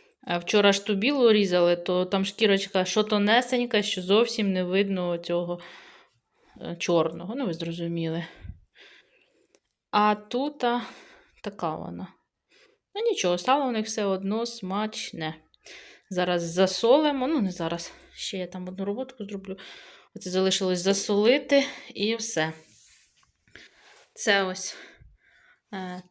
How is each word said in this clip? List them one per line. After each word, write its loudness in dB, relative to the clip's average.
А -4
вчора 4
ж -2
ту 0
білу 4
різали, 6
то 0
там 0
шкірочка 2
що 2
тонесенька, 2
що -4
зовсім 2
не 0
видно 0
цього, -4
е, -8
чорного. 0
Ну, -4
ви -4
зрозуміли. -4
А 4
тут, -4
а, 0
така -6
вона. -10
Ну, -2
нічого, 0
сало 2
в -2
них -2
все -4
одно -2
смачне. -6
Зараз 0
засолимо. 2
Ну, 0
не 0
зараз. -6
Ще -8
я -6
там -10
одну -8
роботку -6
зроблю. -10
Оце -10
залишилось 0
засолити 4
і -2
все. -2
Це 2
ось, -6
е, -10